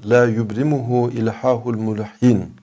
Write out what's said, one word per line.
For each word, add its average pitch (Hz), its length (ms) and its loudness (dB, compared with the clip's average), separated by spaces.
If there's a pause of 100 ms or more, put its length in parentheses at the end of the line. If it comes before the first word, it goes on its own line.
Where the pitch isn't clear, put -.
la 120 200 4
yubrimuhu 120 840 0
ilhahul 113 640 -2
mulhin. 107 840 0